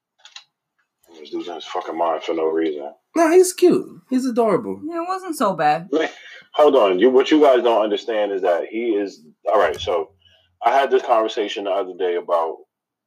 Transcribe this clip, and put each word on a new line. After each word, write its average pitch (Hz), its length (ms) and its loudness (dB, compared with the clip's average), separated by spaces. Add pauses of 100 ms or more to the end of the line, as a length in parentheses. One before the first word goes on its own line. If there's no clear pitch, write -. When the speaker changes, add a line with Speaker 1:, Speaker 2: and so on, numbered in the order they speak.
(1120)
Speaker 1:
He 78 80 -20
was 73 120 -16
losing 85 220 -10
his 73 100 -14
fucking 85 320 -10
mind 85 260 -2
for 85 100 -4
no 80 140 -2
reason. 80 460 -4 (220)
Speaker 2:
No, 320 160 2
he's 370 220 4
cute. - 320 2 (240)
He's 254 160 -2
adorable. 180 580 0
Speaker 3:
Yeah, 330 200 -8
it 349 40 -8
wasn't 359 300 -8
so 202 160 0
bad. 160 380 0
Speaker 1:
Wait, - 180 -2 (440)
hold 147 220 6
on. 98 240 4
You, 123 100 6
what 131 200 4
you 151 120 4
guys 131 220 6
don't 113 200 2
understand 104 480 -2
is 95 100 -4
that 98 260 0
he 113 280 -4
is, 95 280 -6 (280)
all 101 80 4
right, - 200 0
so - 320 -4 (540)
I 117 60 0
had 135 180 0
this 127 140 2
conversation 110 640 -2
the 95 60 -4
other 92 260 -4
day 87 180 -2
about, 85 420 -4 (500)